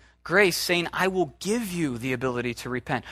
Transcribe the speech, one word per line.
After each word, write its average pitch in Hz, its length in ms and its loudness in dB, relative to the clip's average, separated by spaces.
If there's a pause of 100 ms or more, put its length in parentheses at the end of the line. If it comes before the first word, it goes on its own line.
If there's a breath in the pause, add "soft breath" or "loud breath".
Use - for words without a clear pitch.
(240)
grace 180 340 4
saying, 175 360 0
"I 180 140 2
will 185 320 0
give 214 320 -2
you 151 260 -2
the 127 160 -2
ability 123 420 -2
to - 140 -10
repent." 123 420 -4